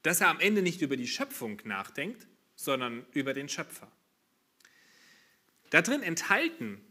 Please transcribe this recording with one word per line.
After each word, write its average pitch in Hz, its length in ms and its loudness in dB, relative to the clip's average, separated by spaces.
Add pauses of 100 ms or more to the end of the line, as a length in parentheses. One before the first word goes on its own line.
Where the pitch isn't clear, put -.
dass 180 180 2
er 190 80 6
am 160 100 2
Ende 202 220 4
nicht 175 220 0
über 135 160 0
die 123 100 -4
Schöpfung 120 560 -6
nachdenkt, 110 600 -8 (300)
sondern 127 560 -2
über 135 200 0
den 139 160 -8
Schöpfer. - 420 -10 (1800)
Da 156 100 8
drin 247 220 2
enthalten 185 880 0